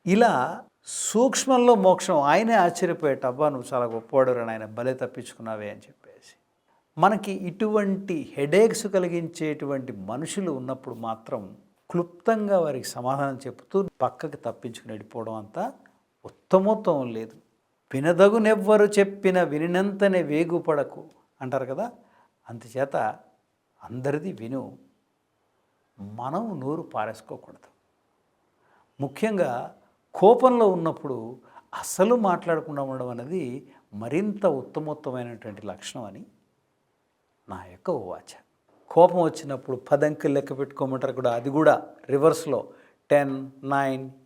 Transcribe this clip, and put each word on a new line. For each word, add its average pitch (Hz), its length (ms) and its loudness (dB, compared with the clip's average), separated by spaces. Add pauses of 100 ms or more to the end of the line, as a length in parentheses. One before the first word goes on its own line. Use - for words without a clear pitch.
ఇలా 180 580 2 (220)
సూక్ష్మంలో 247 920 4
మోక్షం. 185 460 2
ఆయనే 190 320 4
ఆశ్చర్యపోయేట, 170 720 2
"అబ్బా, 135 240 2
నువ్వు 131 240 -8
చాలా 123 120 0
గొప్పవాడు 120 460 2
రా 117 140 -2
నాయన, 110 200 -8
భలే 120 280 -4
తప్పించుకున్నావే" 113 760 -10
అని 107 100 -14
చెప్పేసి. - 560 -20 (600)
మనకి 196 340 2
ఇటువంటి 190 1080 -2
హెడేక్స్ 190 500 2
కలిగించేటువంటి 156 1040 -4
మనుషులు 135 580 -6
ఉన్నప్పుడు 131 440 -8
మాత్రం 113 640 -8 (320)
క్లుప్తంగా 202 680 0
వారికి 147 280 -2
సమాధానం 135 500 -4
చెప్తూ 151 520 -6 (120)
పక్కకి 139 360 -4
తప్పించుకుని 113 560 -10
వెళ్ళిపోవడం 110 400 -12
అంతా 110 400 -8 (520)
ఉత్తమోత్తమం 190 880 2
లేదు. 110 220 -10 (580)
"వినదగునెవ్వరు 208 920 6
చెప్పిన 196 580 2
వినినంతనే 180 800 2
వేగుపడకు" 156 840 -2 (360)
అంటారు 131 240 -4
కదా, 170 260 -6 (580)
అందుచేత 120 460 -6 (880)
అందరిది 143 500 -6
విను, 113 440 -10 (1200)
మనం 135 600 -8
నోరు 147 220 -6
పారేసుకోకూడదు. - 880 -12 (1300)
ముఖ్యంగా 143 760 -4 (380)
కోపంలో 240 540 6
ఉన్నప్పుడు 139 720 -4 (400)
అసలు 220 360 2
మాట్లాడకుండా 170 680 -2
ఉండడం 131 280 -8
అనేది 131 580 -8 (260)
మరింత 160 520 -4
ఉత్తమోత్తమైనటువంటి 123 1200 -6
లక్షణం 110 360 -12
అని 107 220 -16 (1200)
నా 92 160 -14
యొక్క 90 260 -10
వాచ. 90 440 -8 (540)
కోపం 175 320 6
వచ్చినప్పుడు 139 560 -4 (140)
పది 147 140 4
అంకెలు 151 280 0
లెక్క 139 240 -2
పెట్టుకోమంటారు 135 560 -4
కూడా, 123 200 -2
అది 123 160 -4
కూడా 147 380 4 (220)
రివర్స్లో 139 580 2 (420)
టెన్, 135 420 2 (120)
నైన్, 135 480 -2 (140)